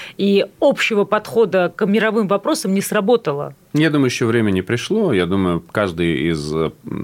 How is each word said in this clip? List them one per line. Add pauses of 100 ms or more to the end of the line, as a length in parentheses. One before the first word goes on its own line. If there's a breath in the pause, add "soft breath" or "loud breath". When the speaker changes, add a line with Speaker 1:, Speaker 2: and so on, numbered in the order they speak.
(200 loud breath)
Speaker 1:
и (140)
общего
подхода
к
мировым
вопросам
не
сработала. (180)
Speaker 2:
Я
думаю,
ещё
время
не
пришло.
Я
думаю,
каждый
из,
э, (340)